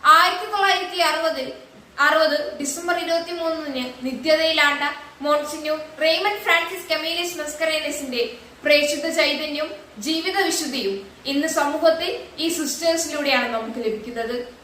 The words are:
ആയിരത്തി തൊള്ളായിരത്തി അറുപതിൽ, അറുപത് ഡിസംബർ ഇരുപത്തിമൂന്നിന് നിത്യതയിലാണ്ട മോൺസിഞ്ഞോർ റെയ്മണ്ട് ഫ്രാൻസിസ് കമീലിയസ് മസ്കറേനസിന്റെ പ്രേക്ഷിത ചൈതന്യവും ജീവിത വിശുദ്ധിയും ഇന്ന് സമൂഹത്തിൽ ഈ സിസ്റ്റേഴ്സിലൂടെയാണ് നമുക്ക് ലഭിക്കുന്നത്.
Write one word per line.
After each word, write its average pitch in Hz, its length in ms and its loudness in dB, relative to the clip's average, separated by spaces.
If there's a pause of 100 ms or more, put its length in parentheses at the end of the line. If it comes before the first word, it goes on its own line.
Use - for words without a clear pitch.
ആയിരത്തി 359 460 6
തൊള്ളായിരത്തി 381 460 0
അറുപതിൽ, 311 560 0 (460)
അറുപത് 302 600 2
ഡിസംബർ 339 380 -2
ഇരുപത്തിമൂന്നിന് 330 1040 -4
നിത്യതയിലാണ്ട 294 800 2 (380)
മോൺസിഞ്ഞോർ 302 580 0 (220)
റെയ്മണ്ട് 359 420 2
ഫ്രാൻസിസ് 339 460 4
കമീലിയസ് 330 480 -2
മസ്കറേനസിന്റെ 294 1000 -4 (260)
പ്രേക്ഷിത 294 520 2
ചൈതന്യവും 302 560 0 (260)
ജീവിത 330 440 -2
വിശുദ്ധിയും 247 720 -2 (140)
ഇന്ന് 285 220 0
സമൂഹത്തിൽ 320 800 0 (100)
ഈ 320 120 -2
സിസ്റ്റേഴ്സിലൂടെയാണ് 294 1000 0
നമുക്ക് 226 320 -6
ലഭിക്കുന്നത്. 233 760 -6 (100)